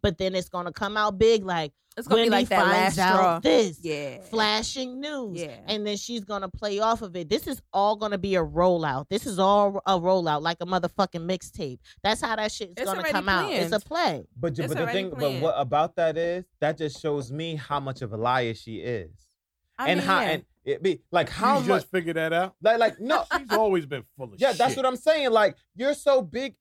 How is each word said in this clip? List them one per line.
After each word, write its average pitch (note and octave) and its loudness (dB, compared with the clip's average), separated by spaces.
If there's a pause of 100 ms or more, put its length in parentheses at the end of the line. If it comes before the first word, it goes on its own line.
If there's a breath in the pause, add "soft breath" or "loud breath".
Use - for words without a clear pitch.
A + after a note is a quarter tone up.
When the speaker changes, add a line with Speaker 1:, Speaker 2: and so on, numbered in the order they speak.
Speaker 1:
but G3 0
then F#3+ -2
it's F3+ -4
gonna F3 -8
come G#3 -4
out G#3+ 0
big, A3 4
like, E3 -4 (240)
Speaker 2:
It's C#3+ -12
gonna G#3+ 4
be A3+ 4
Speaker 1:
Wendy G3+ 4
Speaker 2:
like A#3+ -2
that F#3+ 4
Speaker 1:
finds F#3 4
Speaker 2:
last - -2
Speaker 1:
out F#3 6
Speaker 2:
straw. F3+ 4
Speaker 1:
this, A3 2
Speaker 2:
Yeah. D3 -6
Speaker 1:
flashing A3+ -2
news, C4+ -8
Speaker 2:
Yeah. C#3+ -10 (100)
Speaker 1:
and G#3 -4
then G#3 -4
she's A3+ -8
gonna G3 -8
play G3+ -6
off A3+ 0
of F3+ -10
it. E3 -8
This A3 -2
is C4+ -6 (120)
all G3+ 2
gonna G3+ -4
be F#3+ 0
a E3+ 2
rollout. D#3 0
This G3+ -4
is F#3+ -4
all G3 4
a F#3+ 2
rollout, E3+ 2
like E3+ -2
a F3 -6
motherfucking F3 -2
mixtape. E3+ -8 (240 soft breath)
That's G#3+ 0
how A3+ -2
that G#3+ -2
shit G3 -10
is F3 -20
Speaker 2:
It's A#3+ -6
Speaker 1:
gonna F#3+ -2
Speaker 2:
already D#4 -2
Speaker 1:
come F#3+ 0
out. F3+ 2
It's F3 0
a G#3 0
Speaker 2:
planned. - -20
Speaker 1:
play. C#4 -2 (100)
Speaker 3:
But, C#3+ -4
ju-, D#3+ -4
Speaker 2:
It's C4 -4
Speaker 3:
but - -4
the - -2
Speaker 2:
already F3 -2
Speaker 3:
thing, F#3 -6
but C#3+ -10
Speaker 2:
planned. C3+ -2
Speaker 3:
what D#3+ 0
about D3 0
that D#3+ 0
is E3+ -4 (160)
that D#3 0
just D3+ -6
shows C#3+ -4
me D#3+ -6
how C#3+ -4
much C3+ -8
of A2+ -8
a A2 -8
liar A#2+ 0
she A2+ -14
is, F#2+ -8 (680)
Speaker 2:
I - 0
Speaker 3:
and F3+ 4
Speaker 2:
mean, F3 -2
Speaker 3:
how, F#3 4
Speaker 2:
yeah. G3 0
Speaker 3:
and D#3 -4 (200)
it C#3 -4
be F#3+ 0 (100)
like, E3+ 2
how A#3+ 2
Speaker 4:
You B3 0
Speaker 3:
much - 4
Speaker 4:
just - -18
figured E3+ -2
that D#3+ -2
out? F3+ 0
Speaker 3:
Like, A3+ 4
like, A3 2
no. B3+ 0
Speaker 4:
<laughs> E4 0
She's C4+ -4
always G3 2
been C3 -8 (120)
full B2 -12
of - -6
Speaker 3:
Yeah, C4 4
that's A#3+ 2
Speaker 4:
shit. - -2
Speaker 3:
what C4 0
I'm B3+ 2
saying. C#4+ 2
Like, G#3+ 4 (180)
you're C4+ 0
so C4+ 4
big A3+ -6